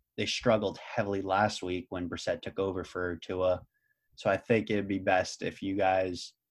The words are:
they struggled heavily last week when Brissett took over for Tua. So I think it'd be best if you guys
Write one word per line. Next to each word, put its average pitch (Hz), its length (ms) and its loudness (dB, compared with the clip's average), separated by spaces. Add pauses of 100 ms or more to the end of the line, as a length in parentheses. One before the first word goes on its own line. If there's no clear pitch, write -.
(180)
they 107 80 0
struggled 104 540 2
heavily 101 420 -2
last 98 420 2
week 90 260 -4
when 90 200 -4
Brissett 85 320 -2
took - 180 -8
over 95 240 0
for 90 340 -4
Tua. 92 440 0 (540)
So - 140 -2
I 98 60 4
think 110 340 2
it'd 101 180 0
be 98 120 0
best 92 420 2
if 87 200 -6
you 98 160 -2
guys 95 560 2 (180)